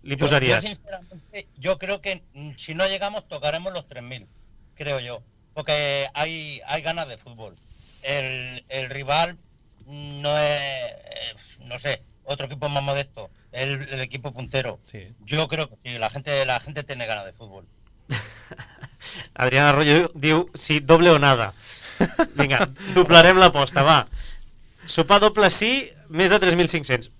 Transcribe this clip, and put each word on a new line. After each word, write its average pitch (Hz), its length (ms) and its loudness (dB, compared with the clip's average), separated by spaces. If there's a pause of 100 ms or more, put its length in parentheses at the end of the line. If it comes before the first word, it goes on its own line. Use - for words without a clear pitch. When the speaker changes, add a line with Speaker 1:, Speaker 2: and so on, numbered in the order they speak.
Speaker 1:
li 139 80 -10
Speaker 2:
Yo, 139 60 -4
yo 143 80 -2
Speaker 1:
posaries? 131 420 2
Speaker 2:
sinceramente, 185 800 -16 (100)
yo 165 220 -4
creo 190 220 -8
que, 190 200 -8 (120)
mm, 143 240 -16
si 156 180 -14
no 185 100 -2
llegamos, 196 440 -6
tocaremos 160 440 -6
los 165 140 -12
tres 123 160 -18
mil, 120 240 -18 (480)
creo 143 240 -6
yo, 120 240 -12 (300)
porque 143 600 -2
hay, 151 540 -8
hay 156 140 -4
ganas 160 260 -6
de 113 100 -16
fútbol. 110 380 -20 (480)
El, 131 640 -8
el 131 220 -8
rival 147 480 -2 (500)
no 147 500 -6
es, 139 540 -4 (240)
eh, 117 200 -12 (300)
no 123 140 -14
sé... 139 220 -6 (220)
Otro 139 220 -8
equipo 143 240 -8
más 143 140 -4
modesto, 139 460 -6 (220)
el, 135 380 -6
el 135 120 -10
equipo 127 320 -10
puntero. 127 520 -6
Speaker 3:
Sí. 95 220 -18 (180)
Speaker 2:
Yo 151 220 -2
creo 156 220 -6
que 113 80 -20
sí, 120 200 -14
la 110 120 -2
gente, 139 360 -4
la 123 140 -2
gente 147 240 -12
tiene 123 220 -10
ganas 107 200 -8
de 95 80 -18
fútbol. 98 320 -20 (440)
Speaker 1:
<laughs> 135 60 -4 (1160)
Adrián 127 320 2
Arroyo 147 500 4
diu, 156 380 0
"Sí, - 260 -2
doble 165 320 6
o 151 80 8
nada". 120 340 2 (460)
<laughs> - 360 -2
Vinga, 135 320 2 (260)
doblarem 175 440 8
l'aposta, 143 460 4
va. 143 240 4 (760)
Sopar 196 360 4
doble 208 280 6
sí, 240 400 0 (200)
més 175 220 2
de 208 80 6
tres 180 160 4
mil 175 140 4
cinc-cents. 139 500 -4